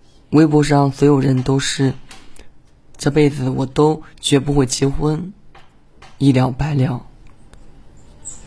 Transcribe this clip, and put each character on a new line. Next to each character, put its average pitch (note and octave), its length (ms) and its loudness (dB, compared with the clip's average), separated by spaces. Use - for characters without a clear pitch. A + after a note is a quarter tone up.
微 D#3 160 6
博 D3+ 160 4
上 C#3+ 300 2
所 C#3+ 160 2
有 D3 120 4
人 C3 220 0
都 C3+ 160 -2
是 C3+ 380 -2
“这 - 140 -4
辈 D3+ 180 4
子 C3 220 -4
我 C3 160 -4
都 D3+ 380 0
绝 C#3+ 200 0
不 C#3+ 140 -4
会 C#3 140 2
结 C3+ 200 -2
婚”， D#3 460 -4
一 C#3 120 4
了 B2+ 200 2
百 C#3+ 240 -4
了。 B2+ 320 -4